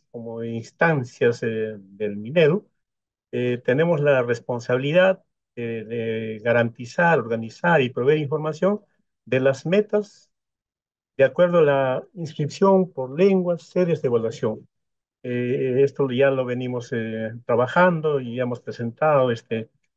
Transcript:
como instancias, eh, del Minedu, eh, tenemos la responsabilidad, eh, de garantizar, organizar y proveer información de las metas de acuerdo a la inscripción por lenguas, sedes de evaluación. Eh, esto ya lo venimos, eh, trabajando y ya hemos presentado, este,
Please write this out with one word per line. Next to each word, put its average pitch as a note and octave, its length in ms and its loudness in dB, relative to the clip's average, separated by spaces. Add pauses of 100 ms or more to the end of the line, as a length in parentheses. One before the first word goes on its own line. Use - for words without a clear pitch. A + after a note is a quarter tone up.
(100)
como A#2 340 -12
instancias, A#2+ 960 -2
eh, A2 360 -4
del G2+ 380 -8
Minedu, D#3 520 0 (640)
eh, B2 320 -2
tenemos D#3 360 2
la C#3+ 220 4
responsabilidad, B2+ 1000 0 (320)
eh, A#2 320 -8
de A2+ 540 -6
garantizar, A#2+ 760 0
organizar A#2 600 0
y B2 100 0
proveer C#3 280 0
información D#3 640 -2 (420)
de B2+ 160 0
las C3 240 0
metas G#3 640 -2 (880)
de C3+ 80 4
acuerdo F3 340 2
a D#3+ 40 6
la C#3 420 2 (100)
inscripción F#3 800 0
por C3 260 -8
lenguas, F3+ 460 2
sedes F3 360 -2
de C3+ 80 -2
evaluación. A2+ 580 -2 (560)
Eh, B2+ 640 -2
esto C#3 260 0
ya C3+ 200 4
lo C3 160 0
venimos, B2 460 -6
eh, A2+ 400 -6 (120)
trabajando D3+ 760 2
y A#2+ 160 -8
ya B2+ 80 -2
hemos B2 160 -6
presentado, B2+ 680 0
este, A2+ 380 -6 (280)